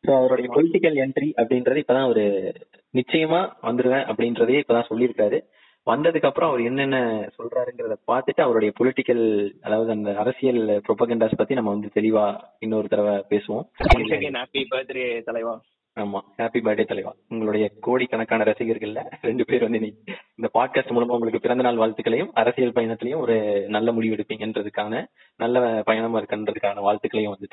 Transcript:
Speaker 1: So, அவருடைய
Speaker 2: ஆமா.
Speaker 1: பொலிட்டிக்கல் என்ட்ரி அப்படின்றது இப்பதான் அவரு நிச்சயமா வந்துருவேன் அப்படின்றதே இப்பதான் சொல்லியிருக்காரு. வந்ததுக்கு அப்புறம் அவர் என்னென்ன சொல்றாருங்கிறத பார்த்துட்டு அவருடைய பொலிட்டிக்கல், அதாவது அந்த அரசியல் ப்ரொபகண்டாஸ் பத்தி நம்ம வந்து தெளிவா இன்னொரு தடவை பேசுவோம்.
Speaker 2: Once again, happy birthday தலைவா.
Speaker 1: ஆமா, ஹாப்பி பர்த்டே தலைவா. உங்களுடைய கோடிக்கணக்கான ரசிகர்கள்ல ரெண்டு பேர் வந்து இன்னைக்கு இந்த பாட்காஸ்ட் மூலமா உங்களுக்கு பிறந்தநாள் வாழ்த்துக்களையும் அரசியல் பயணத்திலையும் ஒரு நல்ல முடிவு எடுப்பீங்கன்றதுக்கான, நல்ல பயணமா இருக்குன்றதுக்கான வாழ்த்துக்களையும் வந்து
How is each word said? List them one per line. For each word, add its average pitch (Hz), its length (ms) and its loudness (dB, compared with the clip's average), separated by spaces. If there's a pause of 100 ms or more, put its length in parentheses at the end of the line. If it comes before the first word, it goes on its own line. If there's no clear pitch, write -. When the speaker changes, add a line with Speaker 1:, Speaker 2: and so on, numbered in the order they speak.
Speaker 1:
So, 139 140 4
அவருடைய 127 340 2
Speaker 2:
ஆமா. - 20 -10
Speaker 1:
பொலிட்டிக்கல் 160 440 2
என்ட்ரி 135 400 -2
அப்படின்றது 127 460 0
இப்பதான் 131 200 2
அவரு 104 520 0 (380)
நிச்சயமா 165 600 0 (100)
வந்துருவேன் 127 420 0
அப்படின்றதே 120 640 0
இப்பதான் 117 240 2
சொல்லியிருக்காரு. 110 500 0 (500)
வந்ததுக்கு 156 360 2
அப்புறம் 160 240 2
அவர் 123 120 0
என்னென்ன 123 640 0 (100)
சொல்றாருங்கிறத 120 580 -4 (100)
பார்த்துட்டு 131 340 0
அவருடைய 113 400 2
பொலிட்டிக்கல், 113 800 2
அதாவது 113 300 0
அந்த 104 280 -2
அரசியல் 110 680 2
ப்ரொபகண்டாஸ் 113 480 2
பத்தி 123 180 0
நம்ம 113 160 0
வந்து 107 240 -4
தெளிவா 107 460 2 (180)
இன்னொரு 107 300 -2
தடவை 104 420 0
பேசுவோம். 104 380 -2 (280)
Speaker 2:
Once 117 140 -2
again, 147 240 -2
happy 127 360 -6
birthday 127 520 -4
தலைவா. 113 380 -6 (400)
Speaker 1:
ஆமா, 101 200 -4 (160)
ஹாப்பி 117 260 -2
பர்த்டே 107 220 2
தலைவா. 107 300 -6 (140)
உங்களுடைய 107 420 -2 (100)
கோடிக்கணக்கான 113 640 0
ரசிகர்கள்ல 113 680 -2 (100)
ரெண்டு 113 240 -2
பேர் 120 180 0
வந்து 113 160 0
இன்னைக்கு - 360 -8 (200)
இந்த 113 200 -4
பாட்காஸ்ட் 131 380 0
மூலமா 120 200 2
உங்களுக்கு 113 280 0
பிறந்தநாள் 123 360 0
வாழ்த்துக்களையும் 113 560 0
அரசியல் 120 400 0
பயணத்திலையும் 117 480 -2
ஒரு 104 480 0
நல்ல 110 240 0
முடிவு 110 220 0
எடுப்பீங்கன்றதுக்கான, 107 880 -6 (320)
நல்ல 120 480 2
பயணமா 113 360 0
இருக்குன்றதுக்கான 104 600 -4
வாழ்த்துக்களையும் 104 580 0
வந்து 101 140 -14